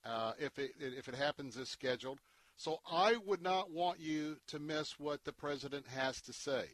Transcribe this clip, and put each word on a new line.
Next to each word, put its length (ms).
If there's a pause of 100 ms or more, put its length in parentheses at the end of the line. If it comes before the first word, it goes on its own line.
uh, 360
if 180
it, 220
if 280
it 60
happens 420
as 140
scheduled. 500 (380)
So 220 (120)
I 240
would 280
not 260
want 300
you 380 (100)
to 100
miss 420
what 240
the 100
president 540
has 340
to 120
say. 400